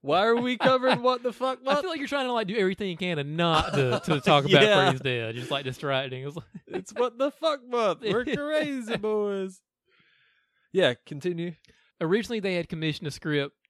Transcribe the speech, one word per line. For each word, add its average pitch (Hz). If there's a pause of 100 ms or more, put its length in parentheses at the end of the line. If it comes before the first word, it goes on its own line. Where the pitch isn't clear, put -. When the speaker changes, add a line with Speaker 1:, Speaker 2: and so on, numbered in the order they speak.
Speaker 1:
Why 170
are 233
we 247
covering 254
What 247
the 240
Fuck 262
Speaker 2:
<laughs> 254
I -
Speaker 1:
Month? 285
Speaker 2:
feel 370
like 330
you're 277
trying 277
to, 247
like, 226
do 202
everything 196
you 165
can 180
to 143
not 160
to, 135
Speaker 1:
<laughs> -
Speaker 2:
to 151
talk 147
about 143
Speaker 1:
Yeah. 214
Speaker 2:
Freddy's 139
Dead. 117
Just, 120
like, 143
distracting. 131
It's 143
like 170 (220)
Speaker 1:
It's 190
What 240
the 269
Fuck 285
Month. 226
We're 220
Speaker 2:
<laughs> 277
Speaker 1:
crazy 285
boys. 202 (1120)
Yeah, 165 (120)
continue. 170 (460)
Speaker 2:
Originally, 208
they 190
had 170
commissioned 156
a 143
script 143 (140)